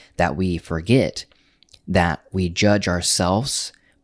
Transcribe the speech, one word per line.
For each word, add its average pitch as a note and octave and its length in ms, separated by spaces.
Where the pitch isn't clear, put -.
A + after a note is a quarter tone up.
that F2 180
we F2+ 200
forget E2+ 680
that F2 420
we F#2 180
judge G2+ 380
ourselves F#2 840